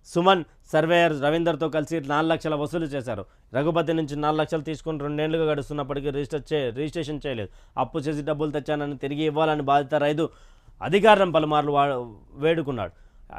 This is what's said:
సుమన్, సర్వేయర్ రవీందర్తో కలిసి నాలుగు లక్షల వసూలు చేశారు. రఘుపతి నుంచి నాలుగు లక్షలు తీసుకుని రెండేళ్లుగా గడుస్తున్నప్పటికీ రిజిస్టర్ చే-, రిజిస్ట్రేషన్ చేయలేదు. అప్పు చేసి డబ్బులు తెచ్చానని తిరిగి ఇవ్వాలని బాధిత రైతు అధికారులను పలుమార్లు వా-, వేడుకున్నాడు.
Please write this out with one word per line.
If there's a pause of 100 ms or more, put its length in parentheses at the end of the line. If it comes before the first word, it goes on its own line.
సుమన్, (300)
సర్వేయర్
రవీందర్తో
కలిసి
నాలుగు
లక్షల
వసూలు
చేశారు. (280)
రఘుపతి
నుంచి
నాలుగు
లక్షలు
తీసుకుని
రెండేళ్లుగా
గడుస్తున్నప్పటికీ
రిజిస్టర్
చే-,
రిజిస్ట్రేషన్
చేయలేదు. (280)
అప్పు
చేసి
డబ్బులు
తెచ్చానని
తిరిగి
ఇవ్వాలని
బాధిత
రైతు (520)
అధికారులను
పలుమార్లు
వా-, (320)
వేడుకున్నాడు. (440)